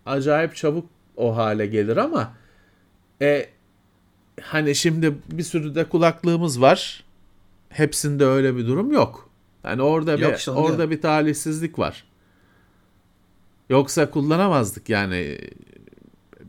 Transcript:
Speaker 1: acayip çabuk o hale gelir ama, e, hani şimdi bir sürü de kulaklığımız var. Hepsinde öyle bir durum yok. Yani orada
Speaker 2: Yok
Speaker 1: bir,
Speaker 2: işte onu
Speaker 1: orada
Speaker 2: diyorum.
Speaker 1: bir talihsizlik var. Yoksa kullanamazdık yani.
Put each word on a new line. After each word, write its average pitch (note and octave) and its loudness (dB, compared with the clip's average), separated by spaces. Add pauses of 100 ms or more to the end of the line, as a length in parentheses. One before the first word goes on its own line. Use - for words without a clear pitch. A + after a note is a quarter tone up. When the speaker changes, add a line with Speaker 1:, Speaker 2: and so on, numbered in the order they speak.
Speaker 1:
acayip D3 0
çabuk D#3+ -2 (280)
o A2+ 0
hale G#2+ 0
gelir G#2+ 0
ama, A#3 -2 (920)
e, C#3+ 2 (960)
hani D3+ 0
şimdi D#3+ 0 (180)
bir E3 -6
sürü D3+ -6
de D#3+ 0
kulaklığımız E3 2
var. - 4 (640)
Hepsinde D3 0
öyle C3 2
bir A#2+ -4
durum F#3 0
yok. - 0 (340)
Yani A#2 -4
orada D#3 0
Speaker 2:
Yok D3 2
Speaker 1:
bir, - -4
Speaker 2:
işte - -6
onu C3 0
Speaker 1:
orada D#3 0
Speaker 2:
diyorum. D#3+ -2
Speaker 1:
bir D#3 -4
talihsizlik D#3 -2
var. - -6 (1700)
Yoksa C#3 2
kullanamazdık D#3 0
yani. F2+ -2 (1120)